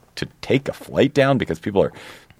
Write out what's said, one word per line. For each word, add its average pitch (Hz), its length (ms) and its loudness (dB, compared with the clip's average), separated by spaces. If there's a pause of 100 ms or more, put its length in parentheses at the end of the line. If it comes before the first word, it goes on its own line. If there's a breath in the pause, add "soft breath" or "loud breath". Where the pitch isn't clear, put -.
(160)
to - 100 -8 (140)
take - 280 -2
a - 40 -2
flight - 420 0
down 135 240 4
because 85 220 -4
people 98 240 2
are 67 80 -4 (480 loud breath)